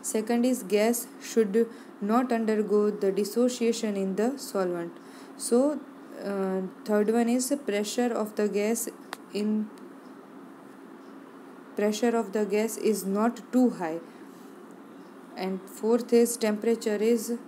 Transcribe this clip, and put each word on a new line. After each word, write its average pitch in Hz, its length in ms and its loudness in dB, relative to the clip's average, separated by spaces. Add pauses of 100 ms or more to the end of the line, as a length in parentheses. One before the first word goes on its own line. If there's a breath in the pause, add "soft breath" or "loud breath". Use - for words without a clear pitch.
Second 233 420 2
is 254 160 2
gas 208 460 2 (140)
should 226 460 2 (320 loud breath)
not 240 320 2
undergo 208 600 2
the 196 200 2
dissociation 226 840 0
in 190 180 0
the 233 220 0
solvent. 180 540 -2 (460 loud breath)
So, 269 420 2 (440)
uh, 190 380 -2 (240)
third 208 260 4
one 233 180 4
is 247 200 2
the 285 80 2
pressure 214 560 0
of 214 220 -4
the 208 120 2
gas 208 420 0 (440)
in, 214 340 0 (2000)
pressure 214 400 2
of 202 180 0
the 214 120 2
gas 214 320 0
is 202 260 0
not 208 480 0
too 247 200 6
high. 165 280 -4 (1400 loud breath)
And 190 320 -4
fourth 233 460 0
is 233 240 6
temperature 220 600 0
is 220 360 2 (140)